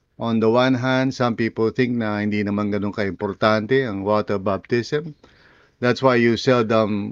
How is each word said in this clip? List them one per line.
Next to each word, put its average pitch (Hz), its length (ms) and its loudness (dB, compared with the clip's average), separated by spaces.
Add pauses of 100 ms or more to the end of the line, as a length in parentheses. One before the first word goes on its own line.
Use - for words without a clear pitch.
(140)
On 113 240 -2
the 110 120 4
one 127 240 4
hand, 131 360 0
some 120 240 -2
people 113 400 -2
think 123 240 0
na 104 240 -2
hindi 104 240 -2
naman 101 240 -2
ganun 101 240 -4
kaimportante 107 880 0
ang 98 240 -6
water 104 320 0
baptism. 117 720 -4 (720)
That's 123 240 0
why 123 160 4
you 117 160 4
seldom 110 720 0